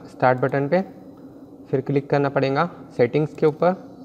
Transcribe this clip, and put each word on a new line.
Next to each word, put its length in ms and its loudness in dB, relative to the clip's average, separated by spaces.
start 320 2
button 280 0
पे, 120 2
फिर 100 0
click 300 -2
करना 180 2
पड़ेगा 400 0
settings 380 2
के 120 0
ऊपर, 260 2